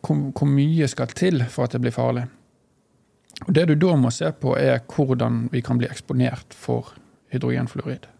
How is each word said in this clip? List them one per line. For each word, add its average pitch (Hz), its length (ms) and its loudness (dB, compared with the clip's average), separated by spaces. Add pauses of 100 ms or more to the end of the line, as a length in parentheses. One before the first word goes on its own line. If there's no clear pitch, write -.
hvor, 147 200 0 (120)
hvor 147 160 0
mye 143 400 2
skal - 260 -4
til 175 280 2 (100)
for 127 140 -2
at 123 100 -4
det 123 80 -2
blir 120 100 -2
farlig. 123 300 0 (1200)
Og 185 60 0
det 160 160 4
du 156 80 6
da 180 240 4
må 123 100 4
se 156 220 -4
på, 131 240 -2
er 127 320 2
hvordan 120 640 0
vi 127 100 0
kan 123 160 0
bli 120 120 -2
eksponert - 680 -2
for - 380 -4 (400)
hydrogenfluorid. 127 720 -4 (140)